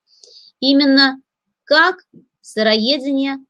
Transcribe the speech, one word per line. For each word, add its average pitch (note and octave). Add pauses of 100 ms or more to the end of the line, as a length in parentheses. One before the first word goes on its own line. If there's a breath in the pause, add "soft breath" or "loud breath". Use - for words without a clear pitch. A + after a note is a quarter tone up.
(600 soft breath)
Именно C4+ (440)
как E4+ (460)
сыроедение C4+ (120)